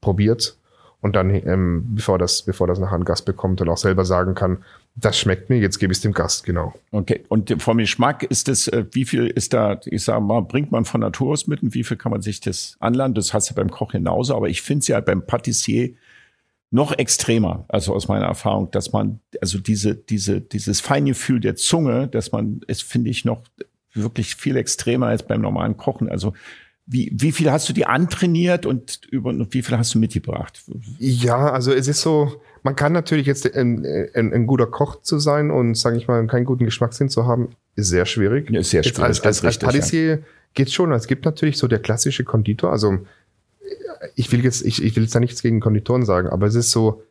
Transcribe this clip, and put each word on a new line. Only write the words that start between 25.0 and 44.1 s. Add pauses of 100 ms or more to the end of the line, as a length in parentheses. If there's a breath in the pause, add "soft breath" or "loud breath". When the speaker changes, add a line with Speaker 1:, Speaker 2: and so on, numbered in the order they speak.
Speaker 2:
als
beim
normalen
Kochen.
Also (520 loud breath)
wie,
wie
viel
hast
du
dir
antrainiert
und
über,
und
wie
viel
hast
du
mitgebracht? (380)
Speaker 1:
Ja,
also
es
ist
so, (200 soft breath)
man
kann
natürlich
jetzt
ein, (280)
ein,
ein
guter
Koch
zu
sein
und,
sag
ich
mal,
keinen
guten
Geschmackssinn
zu
haben, (260)
ist
sehr
schwierig.
Speaker 2:
Ja,
ist
sehr
Speaker 1:
Jetzt
Speaker 2:
schwierig,
Speaker 1:
als,
Speaker 2:
das
Speaker 1:
als,
Speaker 2:
ist
Speaker 1:
als
Speaker 2:
richtig,
ja.
Speaker 1:
Patissier (360 loud breath)
geht's
schon.
Es
gibt
natürlich
so
der
klassische
Konditor.
Also (1160 loud breath)